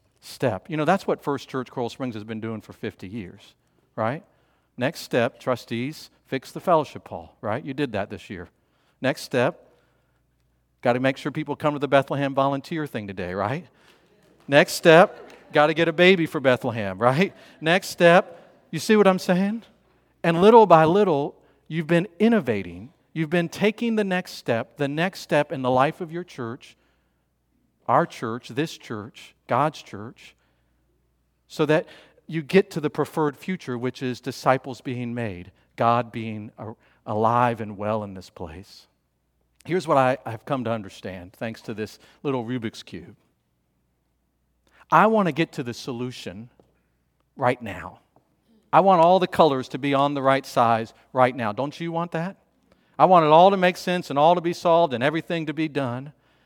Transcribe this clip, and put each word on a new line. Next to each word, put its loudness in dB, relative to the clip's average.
step. -6
You -8
know, -2
that's 0
what -4
First -6
Church -8
Coral -6
Springs -10
has -12
been -10
doing -10
for -20
fifty -12
years, -16
right? -4
Next -4
step, -2
trustees, -6
fix -8
the -12
fellowship -2
hall, -16
right? -6
You -10
did -4
that -6
this -16
year. -14
Next -4
step, -2
gotta 2
make 0
sure -8
people -8
come -2
to -8
the -4
Bethlehem 0
volunteer -2
thing -10
today, -8
right? -4
Next 4
step, 6
gotta 4
get 0
a -2
baby 4
for -6
Bethlehem, 0
right? 2
Next 0
step, 2
you -6
see 2
what 6
I'm 2
saying? -2
And 2
little 10
by 8
little, 0
you've -6
been 0
innovating -2
you've -4
been 0
taking -2
the 0
next -6
step, -6
the -4
next -4
step 0
in -8
the 0
life 2
of -12
your -10
church, -14
our 2
church, -10
this -8
church, -16
God's -2
church, -20
so -2
that 0
you -8
get 0
to -8
the -4
preferred -4
future, -8
which -6
is -6
disciples -2
being -8
made, -10
God 0
being -10
a-, -14
alive 0
and -10
well -4
in -14
this -16
place. -16
Here's -4
what 4
I, 2
I've -10
come -4
to -4
understand, -10
thanks -10
to -10
this -10
little -4
Rubik's -8
Cube. -18
I 6
want 2
to -2
get -2
to -8
the -8
solution -12
right -2
now. -14
I 6
want 6
all 6
the 0
colors 2
to -8
be -2
on 0
the -6
right 2
size 0
right 2
now. -4
Don't -8
you -8
want -6
that? -6
I 8
want 8
it 4
all 8
to 0
make 2
sense -4
and -2
all 6
to -2
be -4
solved 2
and -4
everything -4
to -6
be -4
done. -8